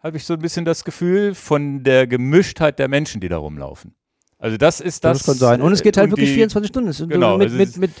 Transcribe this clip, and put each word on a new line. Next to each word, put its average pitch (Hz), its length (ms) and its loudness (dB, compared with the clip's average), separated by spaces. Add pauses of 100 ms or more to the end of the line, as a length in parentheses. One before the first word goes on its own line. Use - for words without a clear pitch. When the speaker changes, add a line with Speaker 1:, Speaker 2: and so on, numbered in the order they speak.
Speaker 1:
hab 160 140 -10
ich 147 80 -10
so 170 120 -4
ein 160 40 -10
bisschen 170 240 -6
das 165 220 -4
Gefühl, 190 500 -2
von 143 480 -2
der 131 240 4
Gemischtheit 139 720 0
der 139 80 0
Menschen, 139 320 -4
die 90 80 -8
da 85 120 -4
rumlaufen. 73 540 -14 (480)
Also 110 140 -4
das 147 240 2
ist 165 240 -8
das, 160 140 2
Speaker 2:
Das - 80 -6
kann 139 100 2
sein. 123 260 4
Und 170 120 4
es 202 100 0
geht 202 140 4
halt 196 80 6
Speaker 1:
und 196 60 0
Speaker 2:
wirklich - 180 2
Speaker 1:
die 277 60 2
Speaker 2:
vierundzwanzig 208 340 0
Stunden. 240 220 -4
Es 139 60 -8
sind 165 120 -8
Speaker 1:
Genau, 156 240 2
Speaker 2:
so 95 60 2
mit, 101 80 4
Speaker 1:
also 117 100 -4
Speaker 2:
mit, 190 120 4
Speaker 1:
es 120 80 -16
Speaker 2:
mit 180 220 -2